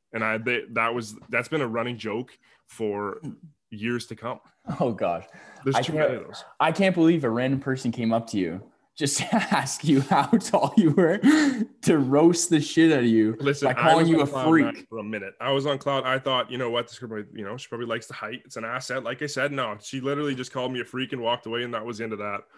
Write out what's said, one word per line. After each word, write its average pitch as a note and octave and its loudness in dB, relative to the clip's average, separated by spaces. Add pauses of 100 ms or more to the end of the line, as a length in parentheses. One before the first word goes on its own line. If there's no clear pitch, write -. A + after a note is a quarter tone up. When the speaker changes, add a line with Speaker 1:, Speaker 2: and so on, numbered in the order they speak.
(120)
Speaker 1:
And A2+ -4
I, A2 -2
they, A#2+ -2 (100)
that A#2 0
was, G#2+ -8 (120)
that's A#2+ -4
been D#3+ -2
a C3 -2
running A#2 -4
joke G#2+ -6 (280)
for G#2 -6 (500)
years A2+ -6
to A2+ -14
come. A#2 -10 (400)
Speaker 2:
Oh, C3 0
gosh. F2 -2 (400)
Speaker 1:
There's C3+ 0
Speaker 2:
I - 2
Speaker 1:
too E3 -4
Speaker 2:
can't, D3+ 2
Speaker 1:
many B2 -4
of - -16
those. - -16 (160)
Speaker 2:
I D#3+ 2
can't F#3+ 2
believe E3 4
a A#2 0
random C3 0
person B2+ -4
came A2+ -2
up A2+ 0
to G#2+ -4
you F2+ -2 (340)
just C#3+ -2
<laughs> - -
to - -4
ask - -2
you C#3+ 6
how F3+ 2
tall - 2
you E3+ 6
were, F3+ 4 (640)
to - 4
roast D3 4
the D#3+ 4
shit D#3+ 4
out C#3 4
of A#2+ 2
you A2+ 4
Speaker 1:
Listen, C#3 0
Speaker 2:
by B2 0
Speaker 1:
I A#2+ 0
Speaker 2:
calling D#3 6
Speaker 1:
was E3 4
Speaker 2:
you D#3+ 6
Speaker 1:
on C3+ 4
Speaker 2:
a - -8
Speaker 1:
cloud C3+ 0
Speaker 2:
freak. D#3+ 6
Speaker 1:
nine A2+ -6
for A2+ -12
a G#2+ -8
minute. G2+ -8
I B2 -2
was C#3 0
on C#3+ 0
cloud. C3+ -2
I B2+ 0
thought, C3 -2
"You B2 -6
know B2 -4
what? A#2 -2
This - -20
girl A#2+ -14
probably, G#2+ -10 (120)
you G#2+ -10
know, G2+ -8
she C3+ -16
probably A#2+ -8
likes A#2 -6
the A#2 -16
height. A2+ -12
It's C#3 -20
an A2+ -8
asset." B2+ -8
Like B2 -8
I D3+ -4
said, C#3 -2
no, A#2+ -4
she - -10
literally C#3+ -4
just B2+ -10
called B2+ -6
me B2+ -4
a A#2 -6
freak B2+ -8
and C3 -6
walked A#2 -2
away, A2+ -4
and A#2+ -6
that A2 -6
was A2+ -8
the A#2 -6
end A2 -6
of G2+ -6
that. G2+ -6 (180)